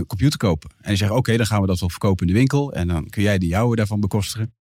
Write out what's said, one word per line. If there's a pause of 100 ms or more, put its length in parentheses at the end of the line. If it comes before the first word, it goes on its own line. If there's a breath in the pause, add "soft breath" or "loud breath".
computer
kopen.
En
hij
zegt,
"Oké,
dan
gaan
we
dat
wel
verkopen
in
de
winkel.
En
dan
kun
jij
de
jouwe
daarvan
bekostigen." (160)